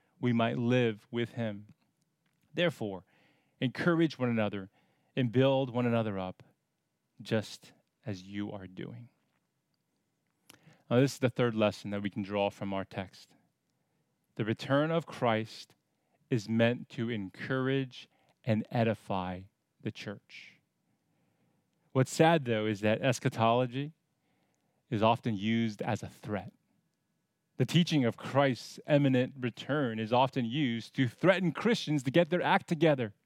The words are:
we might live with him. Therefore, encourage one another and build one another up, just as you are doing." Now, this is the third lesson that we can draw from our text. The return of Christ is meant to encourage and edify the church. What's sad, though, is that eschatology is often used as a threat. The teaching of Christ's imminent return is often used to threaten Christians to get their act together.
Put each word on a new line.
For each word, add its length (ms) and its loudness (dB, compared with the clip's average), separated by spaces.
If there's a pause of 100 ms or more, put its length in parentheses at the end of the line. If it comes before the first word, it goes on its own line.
(200)
we 120 2
might 260 2
live 520 2
with 220 -4
him. 340 -8 (880)
Therefore, 520 -4 (560)
encourage 580 0
one 100 0
another 420 -2 (440)
and 160 0
build 400 2
one 160 -2
another 320 0
up, 240 -8 (760)
just 520 -6 (320)
as 180 -8
you 280 -8
are 160 -12
doing." 420 -12 (1800)
Now, 100 4
this 140 4
is 60 -14
the 100 2
third 240 0
lesson 360 0
that 120 -4
we 80 -4
can 120 -4
draw 280 0
from 240 -6
our 100 -4
text. 440 -12 (1080)
The 80 -2
return 460 0
of 160 -2
Christ 680 -4 (540)
is 200 -2
meant 420 2
to 180 -6
encourage 1000 -4 (360)
and 260 0
edify 720 -2 (400)
the 100 -6
church. 680 -16 (1300)
What's 200 2
sad, 320 4
though, 220 -2
is 140 -2
that 200 2
eschatology 920 0 (1000)
is 120 0
often 340 2
used 440 0
as 220 -2
a 60 -12
threat. 440 -10 (1040)
The 80 2
teaching 400 2
of 120 0
Christ's 720 -2
imminent 520 4
return 580 -4
is 140 -4
often 320 2
used 520 -2
to 120 2
threaten 440 2
Christians 500 0
to 80 -4
get 180 4
their 140 0
act 240 2
together. 480 2 (120)